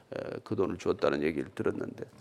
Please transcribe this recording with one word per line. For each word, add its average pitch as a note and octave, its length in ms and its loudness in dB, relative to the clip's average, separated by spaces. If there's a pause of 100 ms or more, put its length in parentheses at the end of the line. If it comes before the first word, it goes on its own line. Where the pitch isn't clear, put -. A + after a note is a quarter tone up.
(160)
에, - 40 -4 (240)
그 - 120 -2
돈을 F2+ 220 2
줬다는 C#2+ 460 2
얘기를 D2 320 2
들었는데, - 480 -2 (180)